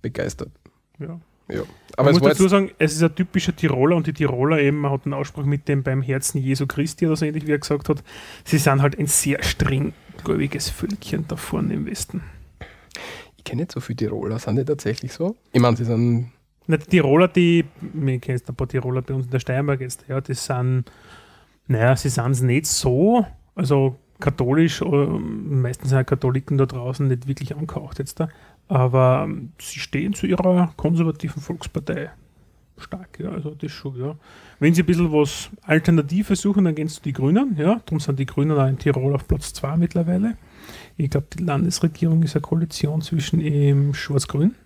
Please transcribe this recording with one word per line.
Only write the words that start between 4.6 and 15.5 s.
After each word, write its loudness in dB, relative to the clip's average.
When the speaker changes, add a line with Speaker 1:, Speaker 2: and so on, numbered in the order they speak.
Speaker 2:
eben, 4
man 0
hat -4
einen -4
Ausspruch -6
mit 0
dem 0
"beim 0
Herzen -4
Jesu 0
Christi" -2
oder 2
so -2
ähnlich, -4
wie 2
er 2
gesagt -2
hat, 0
sie 2
sind 4
halt 2
ein 0
sehr 0
strenggläubiges -2
Völkchen -6
da -6
vorne -4
im -4
Westen. -8
Speaker 1:
Ich -20
kenn -8
nicht -6
so -8
viele -8
Tiroler, -4
sind -2
die 0
tatsächlich -4
so? -4